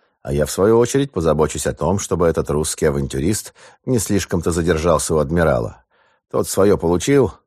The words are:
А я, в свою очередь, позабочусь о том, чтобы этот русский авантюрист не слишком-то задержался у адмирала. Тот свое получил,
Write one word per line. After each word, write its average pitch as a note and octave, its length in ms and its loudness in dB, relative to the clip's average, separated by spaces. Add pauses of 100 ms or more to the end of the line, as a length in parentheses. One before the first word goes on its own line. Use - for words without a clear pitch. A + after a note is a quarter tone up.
(240)
А - 100 -6
я, - 120 0
в - 60 -8
свою A2 280 4
очередь, C#3 320 0
позабочусь D#2 560 0
о C#2 60 -4
том, F2+ 260 -2
чтобы F2 280 -2
этот D#2+ 220 -2
русский D2+ 380 -2
авантюрист C#2 680 -2 (320)
не B2+ 140 0
слишком-то F#2+ 520 -2
задержался D#2+ 600 0
у - 60 2
адмирала. C#2+ 640 0 (480)
Тот A2 160 -2
свое G2 300 2
получил, F2+ 560 0 (140)